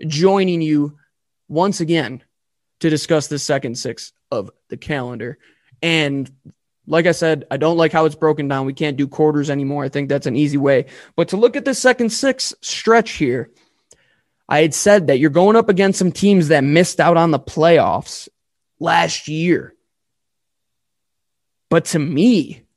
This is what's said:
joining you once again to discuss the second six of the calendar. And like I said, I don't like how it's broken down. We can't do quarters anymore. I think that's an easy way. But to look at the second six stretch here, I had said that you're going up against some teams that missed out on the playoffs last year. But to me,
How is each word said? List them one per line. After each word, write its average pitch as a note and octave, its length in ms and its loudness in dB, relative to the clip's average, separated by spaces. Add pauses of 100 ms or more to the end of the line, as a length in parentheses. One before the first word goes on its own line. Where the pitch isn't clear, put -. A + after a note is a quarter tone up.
joining F3+ 540 0
you D3 380 -2 (500)
once F3+ 320 -2
again D3+ 420 -4 (580)
to E3 100 0
discuss D3+ 380 -2
the D3 100 -6
second C3+ 400 -4
six - 340 -12 (180)
of G2 200 -6 (180)
the - 80 -12
calendar. B2 600 -10 (420)
And C#3+ 500 -2 (560)
like D#3+ 200 0
I F3 60 4
said, D#3+ 380 -2
I C3+ 60 -4
don't D#3+ 220 0
like D#3+ 140 2
how D#3+ 120 2
it's D3+ 120 -2
broken D3+ 320 0
down. C3+ 180 -4
We C3+ 80 -6
can't D3 220 -4
do C#3 100 -2
quarters D3 420 0
anymore. C#3 360 -4
I C#3 40 -6
think C#3+ 200 -6
that's C#3 180 -2
an B2 100 -4
easy C#3+ 220 0
way. C3+ 280 2 (300)
But E3 120 0
to F#3 100 -4
look A#3 180 2
at C#4+ 80 -6
the C4+ 100 -2
second B3 360 0
six C4 500 -4
stretch A3+ 520 0
here, B2+ 400 -4 (960)
I D3 140 2
had D#3+ 120 0
said G3+ 320 2
that C#3 140 2
you're D3+ 100 2
going F3+ 240 4
up A3+ 140 4
against F#3+ 320 2
some F3+ 100 0
teams F#3+ 380 2
that D3 160 2
missed D#3+ 340 2
out E3 180 4
on E3 140 4
the C#3+ 80 2
playoffs C#3+ 920 0 (520)
last E3+ 480 -2
year. D#3 480 -2 (1900)
But E3 160 2
to E3+ 120 -2
me, D#3 680 0 (120)